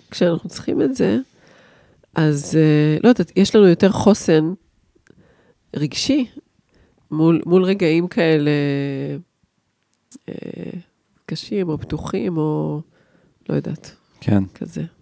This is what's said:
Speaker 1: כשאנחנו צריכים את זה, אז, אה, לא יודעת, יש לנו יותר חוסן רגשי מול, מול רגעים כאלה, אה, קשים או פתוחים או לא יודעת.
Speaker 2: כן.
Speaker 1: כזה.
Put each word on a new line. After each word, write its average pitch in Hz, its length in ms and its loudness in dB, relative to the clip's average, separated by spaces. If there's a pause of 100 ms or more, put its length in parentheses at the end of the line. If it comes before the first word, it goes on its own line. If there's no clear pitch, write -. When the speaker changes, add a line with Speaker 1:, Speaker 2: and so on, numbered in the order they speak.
(120)
Speaker 1:
כשאנחנו 170 380 -2
צריכים - 320 -4
את 262 140 0
זה, 208 220 0 (1000)
אז, 151 400 0
אה, 151 480 4
לא 233 60 6
יודעת, 214 260 2
יש 196 200 2
לנו 208 120 8
יותר 180 240 4
חוסן 170 640 2 (1200)
רגשי 190 500 -2 (840)
מול, 160 340 2
מול 180 180 4
רגעים 180 440 0
כאלה, 160 440 2 (1800)
אה, - 40 -14 (920)
קשים 185 440 -6
או 151 80 -4
פתוחים 180 600 -6
או 151 440 -4 (680)
לא 151 60 -2
יודעת. - 360 -8 (300)
Speaker 2:
כן. 101 220 0 (100)
Speaker 1:
כזה. 82 280 -12 (200)